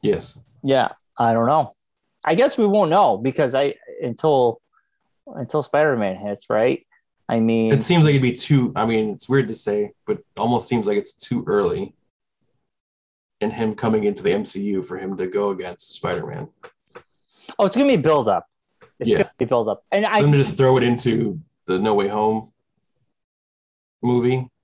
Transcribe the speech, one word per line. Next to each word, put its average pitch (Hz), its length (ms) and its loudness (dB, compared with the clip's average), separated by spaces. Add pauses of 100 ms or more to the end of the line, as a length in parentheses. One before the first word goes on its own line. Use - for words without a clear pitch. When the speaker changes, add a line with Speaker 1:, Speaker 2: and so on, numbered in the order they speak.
Speaker 1:
Yes. 101 360 -2 (260)
Speaker 2:
Yeah, 131 260 2 (280)
I 117 160 2
don't 117 140 2
know. 147 280 0 (500)
I 160 100 0
guess 269 220 2
we 233 80 2
won't 196 240 2
know 160 280 4
because 131 380 -2
I, 139 200 0 (260)
until, 123 600 0 (640)
until 151 360 -6
Spider-Man 120 540 0
hits, 101 320 -10
right? 117 360 0 (420)
I 117 120 0
mean, 113 340 2
Speaker 1:
It - 100 2
seems 170 220 4
like 151 60 4
it'd 139 100 2
be 123 120 0
too, 127 420 0
I 107 100 -2
mean, 110 260 0
it's - 180 -12
weird 131 200 2
to 113 60 -8
say, 104 380 -4 (120)
but 107 140 -4 (160)
almost 117 320 -2
seems 113 200 -2
like 101 100 0
it's - 160 -6
too - 340 -6
early 95 480 -2 (1400)
in 107 120 -4
him 110 240 -4
coming 110 280 0
into 101 200 -2
the 95 100 2
M 104 120 -2
C - 180 -8
U 101 180 -2
for 90 160 -10
him 95 200 -8
to 92 100 -4
go 101 240 -2
against 90 420 -10
Spider-Man. 85 560 -8 (1080)
Speaker 2:
Oh, 202 80 4
it's 190 100 0
gonna 277 120 4
be 262 100 4
build 147 300 2
up. 92 200 0 (520)
It's - 100 -2
Speaker 1:
Yeah. 107 100 4
Speaker 2:
gonna 196 180 0
be 131 80 0
build 113 240 0
up. 101 220 -6
And 202 140 0
I 202 120 0
Speaker 1:
For 208 60 4
them 147 100 6
to 143 60 6
just 123 180 0
throw 131 200 6
it 123 60 4
into 117 560 0 (260)
the 92 140 -2
No 107 140 2
Way 101 160 2
Home 110 420 -2 (1500)
movie. 123 480 0 (140)